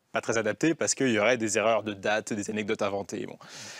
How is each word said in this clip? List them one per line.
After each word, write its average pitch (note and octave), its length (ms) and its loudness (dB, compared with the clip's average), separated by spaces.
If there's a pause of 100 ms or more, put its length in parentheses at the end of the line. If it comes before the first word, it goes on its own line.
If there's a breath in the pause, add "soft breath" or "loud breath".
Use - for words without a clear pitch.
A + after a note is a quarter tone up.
(120)
pas - 80 -2
très A2 160 -2
adapté A2 380 0
parce G#2+ 200 -2
qu'il C3+ 160 2
y A2 80 4
aurait A#2 200 4
des A2 180 -2
erreurs G#2+ 260 4
de G#2 120 4
date, G#2+ 400 0
des G2+ 160 -4
anecdotes G#2+ 320 -2
inventées. G2+ 440 -2
Bon. - 120 -12 (420 loud breath)